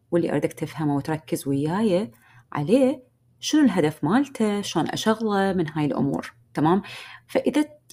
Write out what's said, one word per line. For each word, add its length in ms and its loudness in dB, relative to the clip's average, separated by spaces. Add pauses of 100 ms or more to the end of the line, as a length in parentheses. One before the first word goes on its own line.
(100)
واللي 200 0
أريدك 220 -2
تفهمه 440 -4
وتركز 520 -4
وياي 600 0 (420)
عليه، 500 2 (380)
شنو 240 2
الهدف 400 2
مالته، 560 0
شلون 280 -2
أشغله، 640 0
من 160 0
هاي 160 -2
الأمور. 500 -2 (200)
تمام؟ 280 2 (440)
فإذا 380 0 (280)